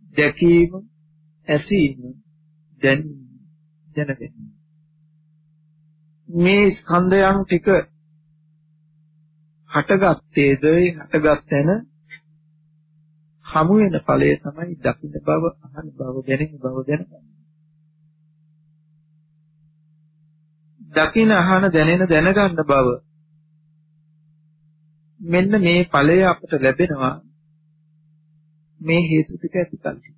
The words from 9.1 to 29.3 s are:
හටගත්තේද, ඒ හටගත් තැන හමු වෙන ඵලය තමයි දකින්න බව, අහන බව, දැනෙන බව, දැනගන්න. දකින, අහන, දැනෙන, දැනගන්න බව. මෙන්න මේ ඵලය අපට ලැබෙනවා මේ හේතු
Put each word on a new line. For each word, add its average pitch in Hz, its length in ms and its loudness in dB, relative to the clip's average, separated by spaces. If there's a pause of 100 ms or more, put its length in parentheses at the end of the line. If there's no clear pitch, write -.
හටගත්තේද, 147 920 0
ඒ 170 260 4
හටගත් 151 560 -2
තැන 147 240 0 (1800)
හමු 165 300 0
වෙන 202 240 2
ඵලය 139 360 0
තමයි 160 400 -12
දකින්න 147 400 -6
බව, 156 280 -4 (180)
අහන 147 280 -18
බව, 131 300 -12
දැනෙන 135 340 -6
බව, 131 280 -8
දැනගන්න. 151 440 -8 (3500)
දකින, 220 500 0
අහන, 185 360 2
දැනෙන, 165 380 2
දැනගන්න 180 520 2
බව. 143 300 2 (2250)
මෙන්න 185 380 0
මේ 175 280 2
ඵලය 147 360 2
අපට 180 320 0
ලැබෙනවා 131 600 0 (1700)
මේ 165 200 -2
හේතු 160 320 -2